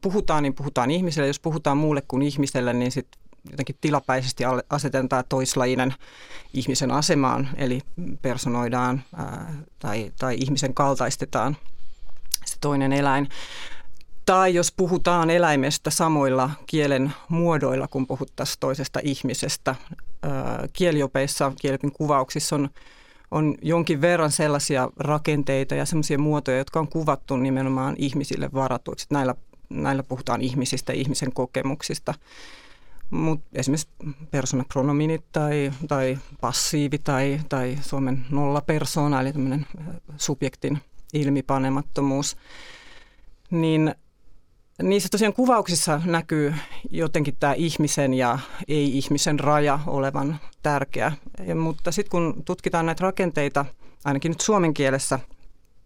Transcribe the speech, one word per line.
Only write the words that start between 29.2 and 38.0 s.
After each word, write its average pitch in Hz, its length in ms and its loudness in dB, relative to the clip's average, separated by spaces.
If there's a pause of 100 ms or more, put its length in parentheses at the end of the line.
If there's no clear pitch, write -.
näillä 135 340 -2
puhutaan 123 380 -4
ihmisistä, 127 520 -2
ihmisen 135 400 -2
kokemuksista. 131 800 -4 (960)
Mut 156 320 2 (120)
esimerkiksi 139 340 -2 (440)
persoonapronominit 143 1000 0
tai, 147 400 0 (160)
tai 135 300 0 (240)
passiivi 143 560 0
tai, 139 420 0 (100)
tai 127 320 -2
Suomen 131 480 0